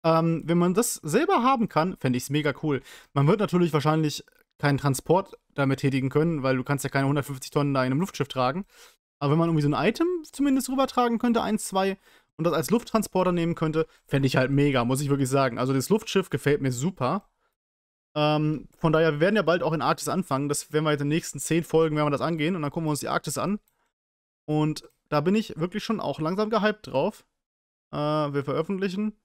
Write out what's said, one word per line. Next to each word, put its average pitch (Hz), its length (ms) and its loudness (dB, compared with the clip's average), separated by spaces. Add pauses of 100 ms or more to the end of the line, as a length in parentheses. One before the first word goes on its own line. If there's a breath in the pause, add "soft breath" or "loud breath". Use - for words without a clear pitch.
Ähm, 165 420 2
wenn 170 120 2
man 175 160 4
das 233 220 0
selber 277 480 0
haben 254 260 2
kann, 165 280 0
fänd 127 180 0
ich's 123 160 -6
mega 147 320 0
cool. 143 180 -2 (320 loud breath)
Man 143 140 4
wird 202 120 4
natürlich 175 320 2
wahrscheinlich 151 540 0 (320)
keinen 143 220 2
Transport 143 580 0 (160)
damit 135 280 0
tätigen 135 280 0
können, 156 320 0
weil 131 160 0
du 127 60 -2
kannst 143 200 -4
ja 139 60 -4
keine 135 180 0
hundertfünfzig 139 440 -4
Tonnen 143 240 0
da 131 80 2
in 131 80 0
einem 143 100 2
Luftschiff - 280 -4
tragen. 139 360 -2 (560 loud breath)
Aber 143 120 2
wenn 165 60 4
man 165 100 2
irgendwie 156 140 2
so 143 120 2
ein 117 100 0
Item 330 220 0 (240)
zumindest 269 380 0
rübertragen 254 500 0
könnte, 240 220 2
eins, 208 260 -4
zwei, 190 300 -2 (400 soft breath)
und 160 80 -4
das 170 80 2
als 156 180 -2
Lufttransporter 190 600 0
nehmen 170 200 0
könnte, 156 320 -2 (200 soft breath)
fänd 139 200 0
ich 135 120 2
halt 131 120 0
mega, 139 360 2
muss 135 160 0
ich 139 80 -4
wirklich 139 180 2
sagen. 131 320 0
Also 131 140 0
das 135 160 -2
Luftschiff 196 400 0
gefällt 143 320 0
mir 135 100 0
super. 147 580 -4 (840)
Ähm, 151 640 0
von 160 160 2
daher, 160 180 4
wir 147 80 -4
werden 196 160 4
ja 208 60 2
bald 165 200 2
auch 156 120 0
in 156 80 -2
Arktis 147 260 -2
anfangen. 143 400 -2
Das - 240 -4
werden 156 140 0
wir 151 60 2
jetzt 147 100 0
in 143 80 -2
den 156 80 0
nächsten - 240 -8
zehn 160 240 0
Folgen, 160 320 2
werden 151 80 2
wir 147 60 0
das 139 100 -2
angehen. 160 340 -2
Und 160 60 -6
dann 143 100 -4
gucken 165 140 -6
wir 151 60 0
uns 143 100 -4
die 113 80 -8
Arktis 147 280 -4
an. 175 220 -2 (880)
Und 151 420 0 (200)
da 147 100 2
bin 180 160 2
ich 214 240 -4
wirklich 185 240 -4
schon 220 160 -2
auch - 220 -6
langsam 196 280 -2
gehypt 214 380 -2
drauf. 139 380 -4 (680)
Äh, 147 60 -8
wir 147 480 -2
veröffentlichen. 190 800 -4